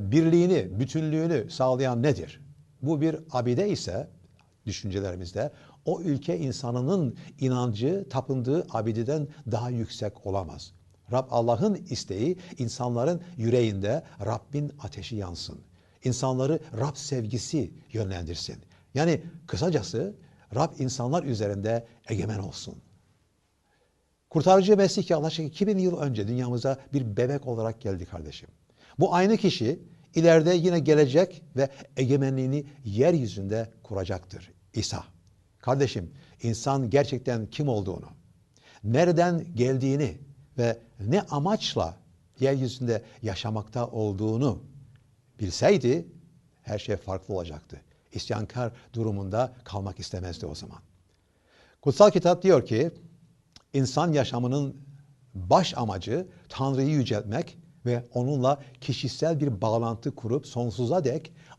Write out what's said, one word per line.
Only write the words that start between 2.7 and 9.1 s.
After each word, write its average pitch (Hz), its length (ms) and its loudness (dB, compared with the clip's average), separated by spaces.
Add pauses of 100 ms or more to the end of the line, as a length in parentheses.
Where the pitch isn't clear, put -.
Bu 147 200 0
bir 156 180 0 (120)
abide 123 380 0
ise 123 380 -4 (580)
düşüncelerimizde 95 840 -6 (340)
o 170 160 -2
ülke 170 360 -2
insanının 131 800 -2 (240)
inancı, 127 680 0
tapındığı 131 600 -2
abideden 117 580 -2 (240)